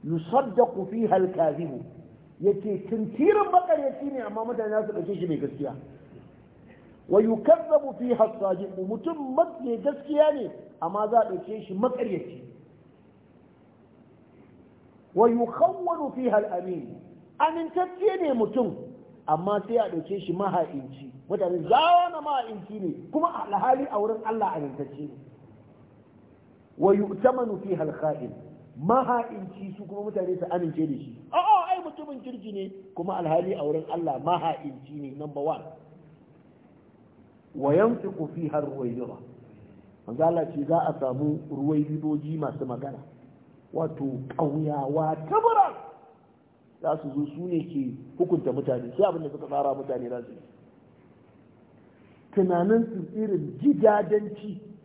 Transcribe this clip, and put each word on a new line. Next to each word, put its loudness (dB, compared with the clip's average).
"Yusaddaqu 2
fiha 2
al-kadhibu." 0
Yace 0
tintirin 4
makaryaci 2
ne, -4
amma -6
mutane -2
za 0
su -6
ɗauke -4
shi -2
mai 0
gaskiya. -6
"Wa 8
yukazzabu 4
fiha 4
as-sadiqu." -2
Mutum -4
mat-, 2
mai 0
gaskiya 2
ne, -4
amma -2
za 6
a 4
ɗauke -8
shi -10
makaryaci. -4
Wa 8
yukhawwanu 2
fiha 2
al-amin. -2
Amintacce 0
ne 2
mutum, 0
amma 2
sai 0
a 2
ɗauke -4
shi -6
maha'inci. -4
Mutane, 0
"Za, 6
wani 4
maha'inci -6
ne," -4
kuma 2
alhali 2
a -2
wurin 0
Allah 0
amintacce -8
ne. -12
Wa 6
yu'tamanu 2
fiha -2
al-kha'in. -4
Maha'inci 0
su -14
kuma -10
mutane -2
su -4
amince 0
da -4
shi. -10
"A'a, 4
ai -4
mutumin -12
kirki -12
ne," -6
kuma -4
alhali 2
a -6
wurin 0
Allah -2
maha'inci -2
ne, -10
number -8
one. -2
Wa 2
yanfiqu 2
fiha -4
ar-ruwayra. -6
Manzo -2
Allah 2
ce -2
za 2
a 0
samu 0
ruwaydoji 0
masu -4
magana. -8
Wato -4
ƙauyawa 0
tabaran 4
za 0
su -8
zo -2
su -8
ne 0
ke -4
hukunta 2
mutane, -2
sai 6
abin -2
da -8
suka -12
tsara -2
mutane -6
za -8
su -18
yi. -20
Tunanin 4
su -8
irin -2
gidadanci 4